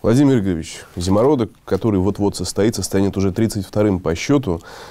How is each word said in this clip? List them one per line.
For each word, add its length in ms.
Владимир 380
Игоревич, 380
"Зимородок", 560
который 340
вот-вот 380
состоится, 460
станет 340
уже 160
тридцать 320
вторым 340
по 160
счету. 460